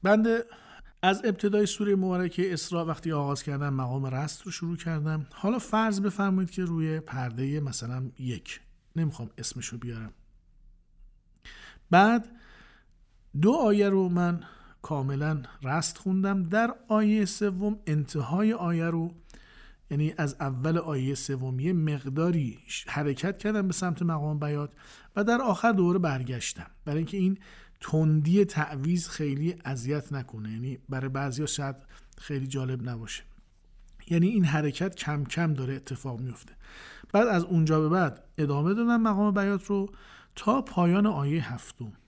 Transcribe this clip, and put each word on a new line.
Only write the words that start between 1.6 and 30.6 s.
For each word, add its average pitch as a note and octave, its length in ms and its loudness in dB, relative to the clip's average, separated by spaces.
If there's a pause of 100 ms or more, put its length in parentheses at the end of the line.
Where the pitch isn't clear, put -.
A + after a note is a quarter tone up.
سورهٔ G3+ 280 2
مبارکه F3+ 580 0
اسراء E3+ 320 -2
وقتی D#3+ 280 -4
آغاز C#3+ 300 -2
کردم C#3+ 320 -4
مقام C3 320 -2
رست C3 360 -4
رو F#3+ 80 -10
شروع E3+ 260 -6
کردم. D#3 580 -4
حالا A3+ 240 0
فرض G#3+ 420 0
بفرمایید F#3+ 500 0
که F#3 140 -4
روی D#3+ 360 -2
پردهٔ C3 600 -4
مثلاً B2+ 580 -4
یک، B2 420 -8 (360)
نمیخوام C#3+ 420 -2
اسمشو B2 400 -6
بیارم، A2+ 340 -10 (1800)
بعد A3 380 6 (1120)
دو G3+ 120 6
آیه G#3 360 4
رو F#3+ 200 4
من F3 320 2 (420)
کاملاً C#3+ 600 -2 (200)
رست D3 360 -2
خوندم. F#3+ 500 0
در A3+ 260 2 (140)
آیهٔ G#3+ 360 4
سوم G#3 640 -2
انتهای D3+ 680 0
آیه E3+ 320 0
رو، E3+ 300 -2 (760)
یعنی D3+ 280 0
از C#3+ 220 -2
اول C#3 380 0
آیهٔ C#3 360 -2
سوم C3 460 -4
یه E3 120 0
مقداری D3+ 960 0
ش-، - 220 -10
حرکت D3+ 500 -2
کردم G#3 280 0
به F#3 60 0
سمت F3 300 -2
مقام D3+ 360 0
بیات D3 320 -4 (460)
و G3+ 80 2
در A#3 160 2
آخر A#3 320 2
دوباره F#3 260 4
برگشتم، C3 720 -4 (140)
برای D3 140 -2
اینکه E3 180 -4
این F#3+ 220 2 (420)
تندی D#3 640 4
تعویض D#3 640 -2
خیلی D3+ 560 -2
اذیت C3+ 480 -4
نکنه. A2+ 400 -8
یعنی B2 260 -6 (100)